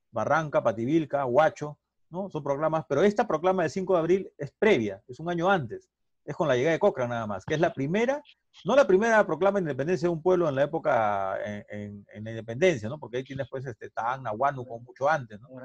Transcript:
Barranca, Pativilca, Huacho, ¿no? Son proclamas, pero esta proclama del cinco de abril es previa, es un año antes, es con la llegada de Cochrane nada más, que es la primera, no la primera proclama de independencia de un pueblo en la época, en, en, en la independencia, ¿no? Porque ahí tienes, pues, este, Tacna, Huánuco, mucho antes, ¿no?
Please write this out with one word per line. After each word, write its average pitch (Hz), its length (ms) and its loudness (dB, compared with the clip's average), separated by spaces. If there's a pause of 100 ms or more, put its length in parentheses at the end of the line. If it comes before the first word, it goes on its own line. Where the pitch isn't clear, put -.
(100)
Barranca, 135 520 0
Pativilca, 135 640 0
Huacho, 147 520 2 (320)
¿no? 185 180 -8
Son 147 140 -8
proclamas, 151 440 -2
pero 143 160 0
esta 208 240 2
proclama 190 360 0
del 156 80 -2
cinco 185 240 -2
de 170 60 4
abril 180 360 0
es 139 220 -10
previa, 113 500 2
es 123 100 -16
un 165 120 -6
año 175 180 0
antes, 143 400 0 (360)
es 147 120 -8
con 170 100 0
la 131 100 4
llegada 143 160 2
de 160 60 2
Cochrane 131 300 2
nada 117 180 -4
más, 101 180 -8
que 156 100 -2
es 151 60 -2
la 165 120 2
primera, 220 480 0 (460)
no 220 100 4
la 277 100 8
primera 214 380 6
proclama 190 360 2
de - 20 -2
independencia 151 460 -2
de 175 40 2
un 165 80 -4
pueblo 175 260 2
en 143 100 0
la 135 80 2
época, 110 800 0
en, 104 280 -8
en, 104 420 -12
en 107 120 -14
la 113 60 -10
independencia, 113 600 0
¿no? 147 80 -10
Porque 120 180 -10
ahí 131 80 -4
tienes, 135 240 -10
pues, 127 160 -10
este, 110 240 -12
Tacna, 120 440 -6
Huánuco, 123 480 -4
mucho 131 280 -4
antes, 120 320 -2
¿no? 120 80 -20 (160)